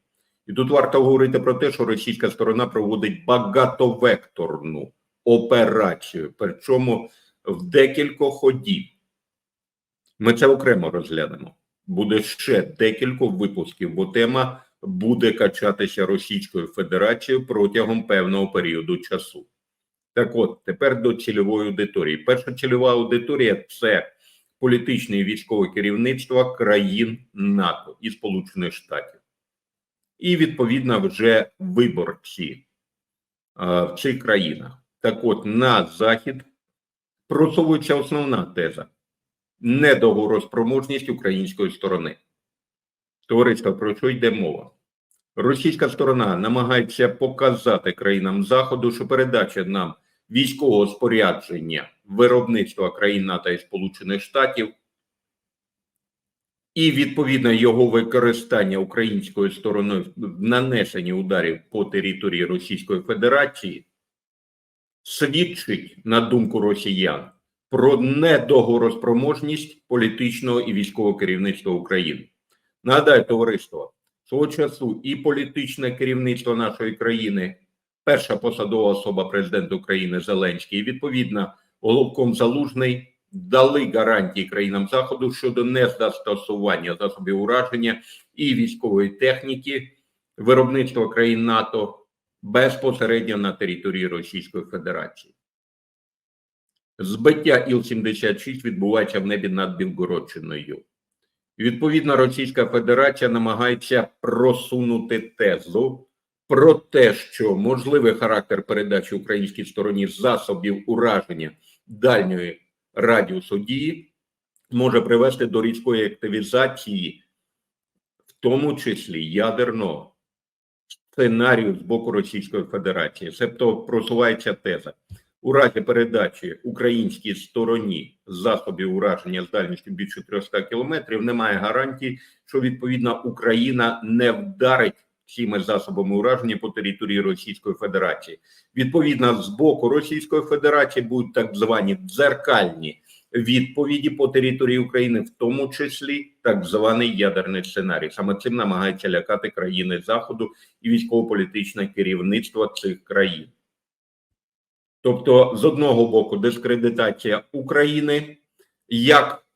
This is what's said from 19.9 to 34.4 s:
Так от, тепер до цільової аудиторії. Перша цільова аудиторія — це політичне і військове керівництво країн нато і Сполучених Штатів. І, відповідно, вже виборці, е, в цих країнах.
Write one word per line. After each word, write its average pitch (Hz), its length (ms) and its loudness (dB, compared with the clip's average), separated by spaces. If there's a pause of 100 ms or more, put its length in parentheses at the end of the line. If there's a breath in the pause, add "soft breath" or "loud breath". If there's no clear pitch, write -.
Так 117 220 0
от, 110 300 -2
тепер 123 360 0
до 120 120 2
цільової 104 560 -2
аудиторії. 92 480 -2
Перша 127 360 -2
цільова 123 380 2
аудиторія — 120 640 2 (140)
це 101 440 0 (460 soft breath)
політичне 123 580 0
і 98 60 2
військове 104 440 -2
керівництво 123 840 -2
країн 104 640 0 (160)
нато 98 680 -2
і 110 80 -8
Сполучених 95 640 -6
Штатів. - 460 -12 (1000)
І, 180 180 0
відповідно, 127 640 2
вже 107 500 2 (100)
виборці, 92 920 -2
е, - 120 -20 (1200)
в 87 160 -6
цих 135 200 -2
країнах. 95 580 -2 (220)